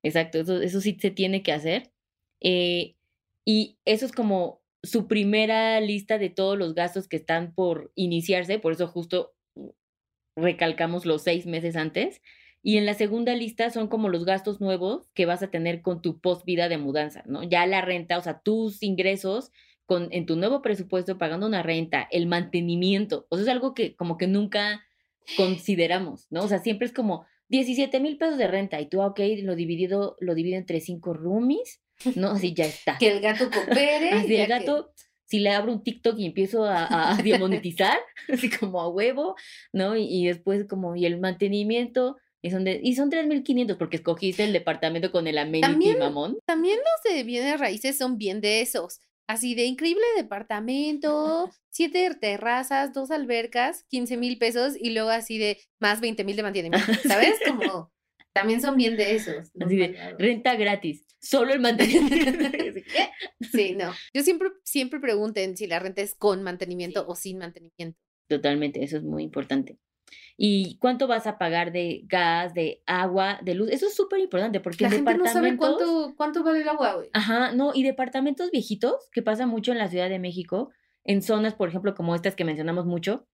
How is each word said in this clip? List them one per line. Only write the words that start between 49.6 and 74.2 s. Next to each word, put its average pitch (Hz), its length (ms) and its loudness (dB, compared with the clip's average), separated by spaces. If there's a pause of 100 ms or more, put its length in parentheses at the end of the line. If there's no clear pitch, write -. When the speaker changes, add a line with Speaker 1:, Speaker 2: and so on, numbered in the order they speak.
Speaker 2:
increíble 330 400 0 (120)
departamento, 294 1300 -2 (100)
Speaker 1:
<laughs> - 100 -20
Speaker 2:
siete 359 380 0 (120)
terrazas, 247 720 0
dos 269 180 -6
albercas, 240 800 -2
quince 247 280 -2
mil 247 220 -2
pesos, 240 400 0
y 233 120 -2
luego 220 200 0
así 226 260 -2
de 208 220 0 (220)
más 214 200 2
veinte 220 220 -2
mil 196 140 -2
de 208 80 -4
mantenimiento, 196 480 0
Speaker 1:
<laughs> 226 160 2
Speaker 2:
¿sabes? 240 260 6 (100)
Como, 190 480 -2 (400)
también 220 300 2
son 269 140 0
bien 233 200 4
de 208 200 2
esos, 170 380 -6
los 175 120 -6
Speaker 1:
Así 185 100 4
de, 180 120 4
Speaker 2:
malvados. 180 320 -12
Speaker 1:
renta 233 340 2
gratis, 202 520 -2 (140)
solo 269 320 2
el 277 60 4
mantenimiento. 269 920 4
<laughs> - 20 -6
Speaker 2:
<laughs> - 0 -
Speaker 1:
¿Qué? 311 580 -2 (400)
Speaker 2:
Sí, 196 260 2
no. 180 160 -4 (220)
Yo 277 80 0
siempre, 349 280 2 (120)
siempre 269 380 -4
pregunten 214 560 -2
si 208 100 -6
la 170 140 -2
renta 190 220 -6
es 202 120 -6
con 196 300 2
mantenimiento 180 560 -4
Speaker 1:
Sí. - 80 -8
Speaker 2:
o 180 80 -8
sin 185 220 -10
mantenimiento. 170 600 -14 (300)
Speaker 1:
Totalmente, 147 560 0
eso 147 120 -6
es 151 60 -4
muy 156 220 -6
importante. 139 520 -4 (640)
¿Y 196 380 2
cuánto 247 300 2
vas 226 180 0
a 214 100 -4
pagar 170 360 0
de 175 340 -4
gas, 170 480 2
de 165 320 -2
agua, 190 560 0
de 175 140 -2
luz? 214 160 0
Eso 370 160 0
es 403 60 -4
súper 392 260 0